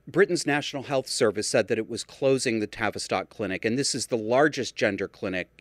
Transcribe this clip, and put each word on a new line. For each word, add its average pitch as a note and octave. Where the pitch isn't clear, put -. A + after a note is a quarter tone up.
Britain's D#3+
National C#3+
Health C3
Service G#2
said A2
that A2+
it A2
was A2
closing C3
the G#2
Tavistock G2
Clinic, F#2+
and A2+
this C3+
is B2
the -
largest B2
gender G2
clinic F#2